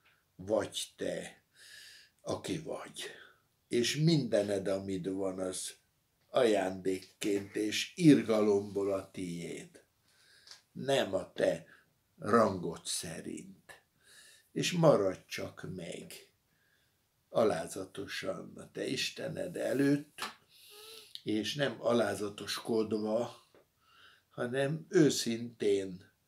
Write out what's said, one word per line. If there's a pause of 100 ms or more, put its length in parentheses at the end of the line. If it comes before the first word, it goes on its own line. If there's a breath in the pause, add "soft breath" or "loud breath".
(340 soft breath)
vagy
te, (760 loud breath)
aki
vagy, (580 loud breath)
és
mindened,
amit
van,
az (580)
ajándékként
és
irgalomból
a
tiéd, (880 loud breath)
nem
a
te (540 soft breath)
rangod
szerint. (720 loud breath)
És
maradj
csak
meg (1160)
alázatosan
a
te
Istened
előtt, (1000 loud breath)
és
nem
alázatoskodva, (920 soft breath)
hanem
őszintén (160)